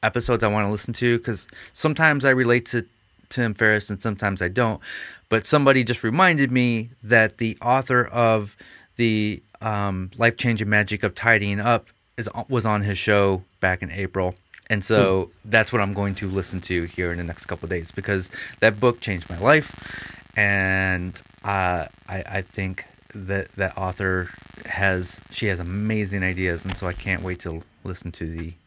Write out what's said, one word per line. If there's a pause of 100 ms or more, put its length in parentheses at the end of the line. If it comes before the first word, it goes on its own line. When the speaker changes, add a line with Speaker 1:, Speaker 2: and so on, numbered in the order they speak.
Speaker 1:
episodes
I
wanna
listen
to,
'cause (240)
sometimes
I
relate
to (420)
Tim
Ferriss
and
sometimes
I
don't. (480)
But
somebody
just
reminded
me (120)
that
the
author
of (400)
the, (180)
um,
Life-Changing
Magic
of
Tidying
Up (280)
is, (180)
was
on
his
show (160)
back
in
April. (340)
And
so (120)
Speaker 2:
Hmm.
Speaker 1:
that's
what
I'm
going
to
listen
to
here
in
the
next
couple
of
days,
because (320)
that
book
changed
my
life. (120)
And, (220)
uh, (220)
I,
I
think (280)
that
that
author (360)
has, (120)
she
has
amazing
ideas.
And
so
I
can't
wait
to (200)
listen
to
the (140)